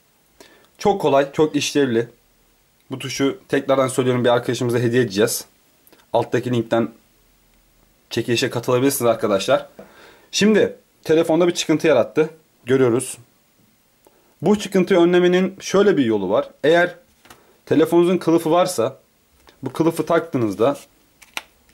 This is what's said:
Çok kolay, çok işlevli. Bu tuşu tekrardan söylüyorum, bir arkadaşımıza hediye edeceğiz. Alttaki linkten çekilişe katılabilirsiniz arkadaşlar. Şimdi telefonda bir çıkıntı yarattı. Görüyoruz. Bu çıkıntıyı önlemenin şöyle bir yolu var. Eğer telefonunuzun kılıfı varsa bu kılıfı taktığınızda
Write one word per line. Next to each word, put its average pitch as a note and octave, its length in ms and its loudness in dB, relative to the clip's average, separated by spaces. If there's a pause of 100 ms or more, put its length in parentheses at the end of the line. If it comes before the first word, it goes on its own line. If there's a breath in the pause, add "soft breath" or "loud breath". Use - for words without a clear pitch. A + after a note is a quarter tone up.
(760 soft breath)
Çok G3 240 -2
kolay, C#3+ 300 0
çok D#3 240 0
işlevli. B2+ 540 -2 (840)
Bu B2+ 80 -10
tuşu C#3 380 -4 (100)
tekrardan C3+ 400 0
söylüyorum, B2 360 0
bir A#2+ 60 2
arkadaşımıza A#2+ 500 -2
hediye B2 240 2
edeceğiz. G2+ 420 -2 (680 soft breath)
Alttaki B2 380 -2
linkten A#2 380 -2 (1200)
çekilişe A#2 400 -2
katılabilirsiniz B2+ 600 0
arkadaşlar. A2 580 0 (640 loud breath)
Şimdi G3 440 2 (280)
telefonda E3 440 2
bir F3 60 0
çıkıntı D#3 340 -2
yarattı. D3 420 2 (360)
Görüyoruz. C3 520 0 (1200 soft breath)
Bu G#3 180 2
çıkıntıyı F#3 400 0
önlemenin F3+ 600 2
şöyle G3 380 2
bir C3+ 80 2
yolu G2+ 240 -2
var. B2+ 200 -2 (140)
Eğer E3+ 320 2 (680 soft breath)
telefonunuzun E3+ 520 2
kılıfı E3 340 0
varsa E3 460 -2 (680 soft breath)
bu C3 100 -10
kılıfı D#3+ 320 -2
taktığınızda B2 720 -2 (960)